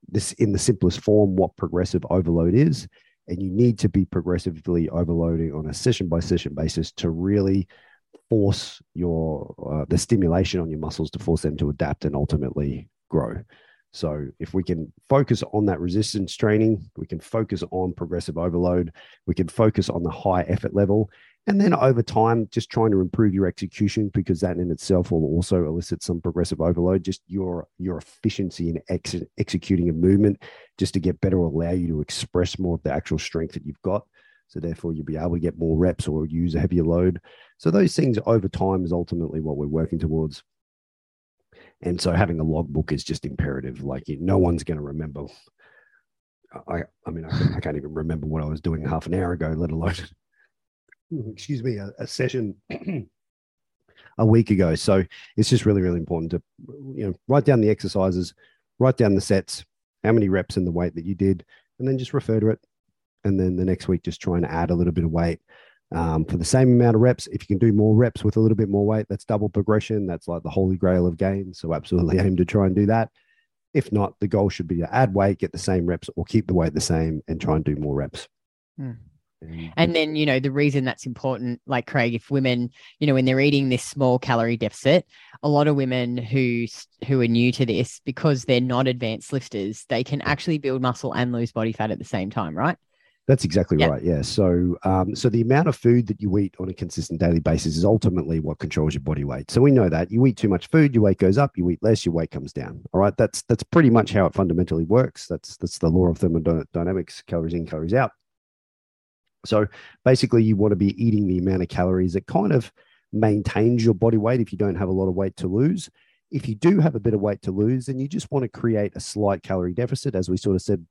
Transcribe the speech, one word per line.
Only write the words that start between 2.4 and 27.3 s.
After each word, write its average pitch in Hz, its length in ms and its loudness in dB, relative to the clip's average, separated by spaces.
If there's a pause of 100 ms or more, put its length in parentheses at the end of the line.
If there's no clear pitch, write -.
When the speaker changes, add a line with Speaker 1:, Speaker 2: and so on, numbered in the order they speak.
Speaker 1:
is. 143 340 2 (400)
And 90 120 -8
you 95 100 -6
need 113 280 2
to 107 100 0
be 95 180 2
progressively 85 840 -2
overloading 82 640 -2
on 76 140 -8
a 76 60 -8
session 95 340 -2
by 85 120 -2
session - 340 -2
basis 80 380 -4
to - 180 -4
really 95 580 0 (600)
force 98 540 0 (120)
your, 80 600 -4 (160)
uh, 76 180 -4
the 82 100 0
stimulation 92 640 0
on 82 80 -4
your 78 120 -8
muscles 78 320 -6
to - 60 -10
force 82 240 0
them 76 160 -2
to 73 120 -2
adapt 71 340 -4
and 71 120 -4
ultimately 71 720 -4 (220)
grow. 64 260 -2 (560)
So 73 340 -6 (140)
if - 140 -8
we 92 100 -2
can 82 280 -6 (160)
focus 135 440 2
on 104 140 2
that 90 120 0
resistance 92 560 -2
training, 107 640 2
we - 100 -10
can 82 140 -10
focus 104 500 -4
on 92 220 -4
progressive 85 440 -6
overload, 87 560 0 (340)
we 90 80 0
can 92 120 0
focus 107 420 2
on 85 140 -4
the 85 80 -4
high 90 320 0
effort - 320 -2
level. 101 360 2 (360)
And 196 140 2
then 202 140 4
over 120 280 4
time, 113 480 2
just - 200 -4
trying 113 200 2
to 95 120 2
improve 98 320 2
your 95 120 2
execution, 101 640 -2
because 90 320 -2
that 90 160 -2
in 87 140 -2
itself 90 420 0
will 80 140 2
also 85 400 0
elicit 82 360 -6
some 85 180 -4
progressive 85 400 -4
overload, 87 440 2
just 95 240 -6
your, 90 400 -6 (100)